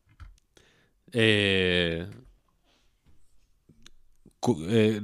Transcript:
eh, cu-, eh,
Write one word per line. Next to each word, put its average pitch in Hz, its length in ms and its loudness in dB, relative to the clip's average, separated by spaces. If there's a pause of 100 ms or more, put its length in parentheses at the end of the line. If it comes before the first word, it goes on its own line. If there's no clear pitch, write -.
(1120)
eh, 95 960 0 (2250)
cu-, 80 280 -2
eh, 107 360 2